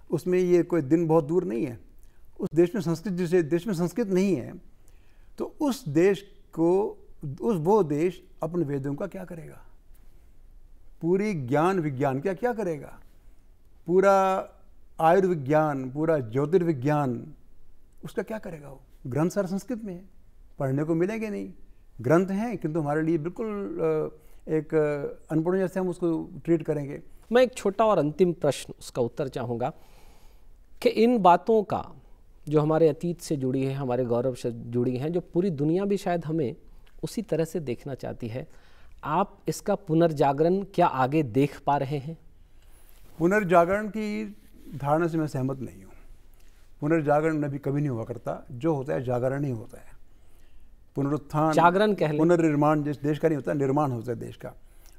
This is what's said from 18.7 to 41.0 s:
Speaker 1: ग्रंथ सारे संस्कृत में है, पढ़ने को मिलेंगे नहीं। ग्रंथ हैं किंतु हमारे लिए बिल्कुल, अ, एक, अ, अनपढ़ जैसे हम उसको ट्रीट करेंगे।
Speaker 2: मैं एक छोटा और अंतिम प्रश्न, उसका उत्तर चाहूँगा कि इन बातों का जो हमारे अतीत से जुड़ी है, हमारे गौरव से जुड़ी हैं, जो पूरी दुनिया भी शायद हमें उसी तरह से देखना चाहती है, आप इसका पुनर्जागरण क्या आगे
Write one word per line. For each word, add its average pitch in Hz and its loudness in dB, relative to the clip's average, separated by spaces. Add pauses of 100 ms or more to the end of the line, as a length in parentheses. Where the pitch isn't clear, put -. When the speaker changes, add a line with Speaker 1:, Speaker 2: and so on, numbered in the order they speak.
Speaker 1:
ग्रंथ 143 0
सारे 196 -2
संस्कृत 214 -6
में 190 -10
है, 180 -16 (540)
पढ़ने 139 0
को 165 0
मिलेंगे 214 -2
नहीं। 196 -8 (480)
ग्रंथ 156 4
हैं 196 -4
किंतु 160 -4
हमारे 147 0
लिए 165 0
बिल्कुल, 180 -6
अ, 170 -4
एक, 156 -2
अ, 151 -2
अनपढ़ 170 0
जैसे 185 -2
हम 185 -2
उसको 165 -4 (140)
ट्रीट 165 2
करेंगे। 147 -4 (300)
Speaker 2:
मैं 247 6
एक 254 2
छोटा 202 0
और 208 4
अंतिम 151 2
प्रश्न, - -2
उसका - -6
उत्तर 131 -4
चाहूँगा 123 -4 (1120)
कि 247 4
इन 240 4
बातों 180 6
का - -6 (560)
जो 151 4
हमारे 156 4
अतीत 165 -2
से - -4
जुड़ी 131 0
है, 135 -2
हमारे 131 -2
गौरव 120 0
से 120 -6
जुड़ी 120 -2
हैं, 147 -4
जो 175 0
पूरी 180 -2
दुनिया 156 0
भी 202 0
शायद 175 -2
हमें 156 -2 (460)
उसी 208 -6
तरह 160 0
से 170 -6
देखना 135 -8
चाहती 117 -10
है, 131 -10 (560)
आप 170 -2
इसका 175 -2
पुनर्जागरण 160 2
क्या 180 0
आगे 135 0